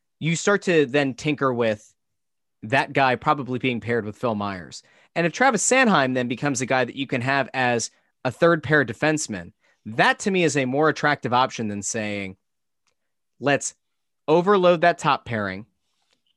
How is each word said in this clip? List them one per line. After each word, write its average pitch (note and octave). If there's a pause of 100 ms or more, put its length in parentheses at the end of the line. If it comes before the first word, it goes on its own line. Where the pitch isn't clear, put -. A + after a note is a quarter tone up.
(200)
you D#3+
start G3+
to D#3+
then C#3
tinker C#3
with A2+ (720)
that C3+
guy C3+
probably B2+
being A#2+
paired A2+
with G#2
Phil A#2
Myers. G2 (340)
And E3
if D#3
Travis B3
Sanheim F#3+
then B2
becomes C3+
a B2+
guy B2+
that A#2
you C3+
can A#2+
have C3+
as B2 (340)
a B2+
third E3+
pair D3
defenseman, A2 (340)
that F3
to G#3+
me F#3
is D3
a C3+
more C#3+
attractive C#3+
option A#2+
than G2+
saying, G2+ (1040)
"Let's C#3 (540)
overload F3
that E3+
top C#3+
pairing, G2+ (720)